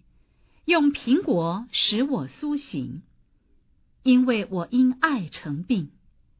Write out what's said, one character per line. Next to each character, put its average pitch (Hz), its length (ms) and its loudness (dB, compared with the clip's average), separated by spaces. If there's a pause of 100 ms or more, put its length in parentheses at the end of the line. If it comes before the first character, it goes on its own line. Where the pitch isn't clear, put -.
(640)
用 294 260 4
苹 285 300 0
果 185 500 -2
使 - 300 0
我 254 240 -2
苏 294 300 -6
醒， 139 480 -8 (960)
因 254 240 6
为 226 240 0
我 175 220 -4
因 254 280 4
爱 233 280 -2
成 147 340 -8
病。 180 300 -2 (480)